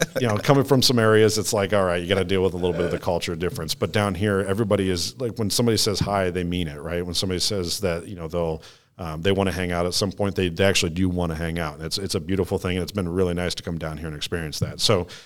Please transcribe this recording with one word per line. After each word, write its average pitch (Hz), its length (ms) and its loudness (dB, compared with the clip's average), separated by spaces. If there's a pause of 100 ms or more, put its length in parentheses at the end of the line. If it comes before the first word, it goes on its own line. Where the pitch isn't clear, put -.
(220)
you 123 60 2
know, 104 100 0
coming 139 260 4
from 131 200 4
some 123 160 4
areas, 110 400 6
it's 98 140 -2
like, 101 200 2
all 98 120 4
right, 87 140 2
you 87 80 -4
gotta 95 160 4
deal 92 200 2
with 92 100 2
a 90 40 -6
little 90 160 0
bit 87 120 0
of 85 60 -2
the 87 80 -2
culture 87 360 -2
difference. 82 380 -4
But 87 180 -4
down 101 220 2
here, 98 340 0
everybody 98 440 0
is, - 280 -4
like, 117 200 -6
when 104 100 -2
somebody 117 280 2
says 98 220 0
hi, 98 300 0
they 87 140 -2
mean 87 240 -2
it, 73 120 -10
right? 85 240 -4
When 87 120 -6
somebody 92 240 -2
says 90 400 -2
that, 85 280 -2
you 101 80 -12
know, 85 120 -8
they'll, 82 340 -2 (380)
um, 82 240 -8
they 98 80 4
wanna 95 200 2
hang 87 200 -2
out 87 160 0
at 90 80 -4
some 98 160 0
point, 98 240 -2
they, 92 140 2
they 85 160 2
actually 95 260 2
do 92 180 2
wanna 87 240 -2
hang 82 240 -4
out. 78 200 -4
And 80 60 -12
it's, 80 140 -4
it's 98 160 -6
a 101 60 0
beautiful 92 400 0
thing, 92 180 0
and 90 60 0
it's 80 80 -8
been 95 180 -4
really 90 240 2
nice 87 220 -2
to - 80 -10
come 85 160 -6
down 78 180 -6
here 80 100 -10
and 76 80 -8
experience 78 440 -6
that. - 200 -4
So, 90 280 2 (180)